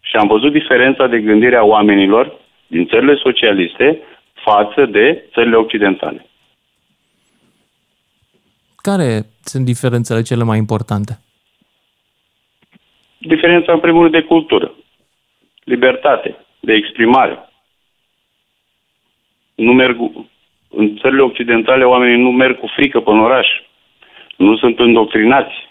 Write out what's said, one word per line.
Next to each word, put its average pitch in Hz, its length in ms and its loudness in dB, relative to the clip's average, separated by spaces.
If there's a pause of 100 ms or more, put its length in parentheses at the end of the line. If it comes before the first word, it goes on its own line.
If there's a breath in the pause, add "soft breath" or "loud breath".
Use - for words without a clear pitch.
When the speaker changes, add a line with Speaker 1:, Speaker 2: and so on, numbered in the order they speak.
Speaker 1:
Și - 160 -8
am 107 100 0
văzut 110 260 0
diferența 135 540 0
de 117 140 -2
gândire 110 360 2
a 113 80 4
oamenilor 104 720 2 (280)
din - 200 -4
țările 131 360 2
socialiste 117 760 0 (320 loud breath)
față 107 540 0
de 113 460 0
țările 117 240 0
occidentale. 104 680 -2 (2500)
Speaker 2:
Care 139 460 -4 (220)
sunt 131 200 -6
diferențele 120 580 -4
cele 120 220 -4
mai 110 140 -2
importante? 107 600 -6 (2000)
Speaker 1:
Diferența, 170 540 0
în 160 80 2
primul 170 200 2
rând, 165 120 4
de 160 100 2
cultură, 156 500 -2 (920)
libertate, 127 720 -2 (240)
de 110 120 -2
exprimare. 113 760 0 (2000)
Nu 113 180 0
merg, 127 260 2 (680)
în 104 280 -4
țările 135 260 0
occidentale, 120 600 0
oamenii 123 380 2
nu 127 80 2
merg 127 280 0
cu - 80 -12
frică 135 340 -2
până 107 160 2
în 110 80 4
oraș. 123 240 0 (880 loud breath)
Nu 104 200 2
sunt 117 220 0
îndoctrinați. 117 760 2 (160)